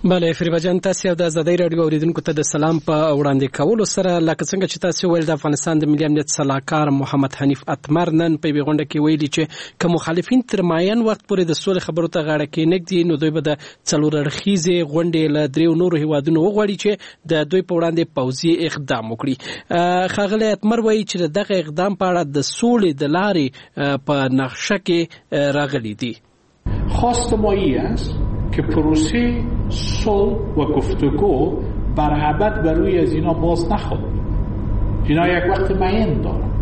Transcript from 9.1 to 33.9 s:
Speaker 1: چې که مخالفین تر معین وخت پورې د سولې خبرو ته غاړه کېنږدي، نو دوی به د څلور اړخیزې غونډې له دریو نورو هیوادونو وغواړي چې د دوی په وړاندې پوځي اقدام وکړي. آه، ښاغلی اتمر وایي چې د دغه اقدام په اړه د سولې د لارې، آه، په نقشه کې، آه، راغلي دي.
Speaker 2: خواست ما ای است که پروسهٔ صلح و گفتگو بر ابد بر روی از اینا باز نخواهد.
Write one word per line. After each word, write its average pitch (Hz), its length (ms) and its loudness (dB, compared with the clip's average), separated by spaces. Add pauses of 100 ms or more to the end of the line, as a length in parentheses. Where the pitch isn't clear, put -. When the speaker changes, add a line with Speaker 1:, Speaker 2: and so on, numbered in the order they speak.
Speaker 1:
چې 160 80 2 (360)
که 180 140 2
مخالفین 170 480 0
تر 190 200 -2 (100)
معین 196 340 2
وخت 214 240 0
پورې 190 220 2
د - 100 2
سولې 185 260 0
خبرو 170 200 -2
ته 170 200 -2
غاړه 151 280 0
کېنږدي، 170 440 0 (120)
نو 156 40 2
دوی 151 220 0
به 156 100 0
د 147 80 0 (360)
څلور 151 200 2 (120)
اړخیزې 175 540 0 (140)
غونډې 165 320 0 (140)
له 151 100 0
دریو 160 360 2
نورو 175 200 2
هیوادونو 156 400 2
وغواړي 208 400 0
چې 208 80 2 (400)
د 151 220 0
دوی 185 80 4
په 180 140 -4
وړاندې 165 280 0 (160)
پوځي 131 340 0 (140)
اقدام 135 440 -4
وکړي. 127 240 -4 (360)
آه، 180 360 2
ښاغلی 214 440 0
اتمر 214 320 0
وایي 214 200 2
چې - 200 -6
د - 20 0 (140)
دغه 208 140 -2 (100)
اقدام 175 320 -2
په 196 160 -2
اړه 175 120 2 (120)
د 147 40 2 (120)
سولې 233 400 2 (100)
د - 20 -2 (140)
لارې، 180 380 2
آه، 143 420 -4 (100)
په 147 80 0 (260)
نقشه 131 360 -4 (100)
کې، 170 200 2
آه، 143 440 -2
راغلي 135 420 -2
دي. 117 200 -6 (840)
Speaker 2:
خواست 240 340 0
ما 208 180 0
ای 175 260 0
است - 340 -2 (440)
که - 60 -2
پروسهٔ 160 840 0 (260)
صلح - 680 0 (200)
و 143 80 2 (100)
گفتگو 143 640 2 (600)
بر 147 140 2 (180)
ابد 202 360 0
بر 160 80 2
روی 180 260 2
از 151 140 2
اینا 160 200 0
باز 170 380 0
نخواهد. - 420 -2 (960)